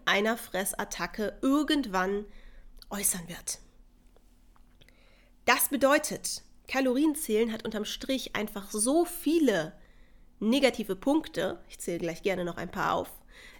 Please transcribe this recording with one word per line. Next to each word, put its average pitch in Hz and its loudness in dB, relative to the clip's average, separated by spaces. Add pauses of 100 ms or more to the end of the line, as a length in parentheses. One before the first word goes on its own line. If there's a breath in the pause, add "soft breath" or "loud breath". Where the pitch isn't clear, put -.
einer 208 2
Fressattacke 196 -4
irgendwann 226 2 (640 soft breath)
äußern 185 -2
wird. - -10 (1900 soft breath)
Das 247 4
bedeutet, 277 2 (240)
Kalorienzählen 254 2
hat 226 -8
unterm 214 -4
Strich - -4
einfach 208 -6
so 262 2
viele 254 2 (680 soft breath)
negative 226 2
Punkte, 277 0
ich - -16
zähle 170 -4
gleich 170 -4
gerne 180 0
noch 170 -6
ein 175 -8
paar 170 0
auf, 175 -2 (500 loud breath)